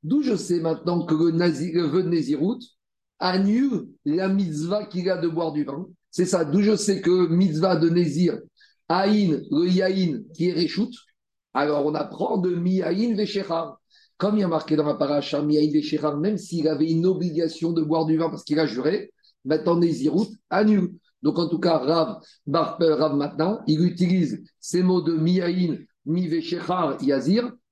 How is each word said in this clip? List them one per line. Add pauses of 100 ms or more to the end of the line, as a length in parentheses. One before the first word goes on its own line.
D'où
je
sais
maintenant
que
le
nazi-,
le
vœu
de
Nézirut (600)
annule (160)
la
mitzvah
qu'il
a
de
boire
du
vin. (240)
C'est
ça.
D'où
je
sais
que
mitzvah
de
Nézir, (500)
Aïn,
le
Yaïn, (100)
qui
est
Réchout, (640)
alors
on
apprend
de
Mi
Aïn
Veshechar. (400)
Comme
il
y
a
marqué
dans
la
paracha,
Mi
Aïn
Veshechar,
même
s'il
avait
une
obligation
de
boire
du
vin
parce
qu'il
a
juré, (320)
maintenant
Nézirut (220)
annule. (300)
Donc
en
tout
cas,
Rav, (280)
Bar-,
euh,
Rav
maintenant,
il
utilise (160)
ces
mots
de
Mi
Aïn, (260)
Mi
Veshechar,
Yazir (180)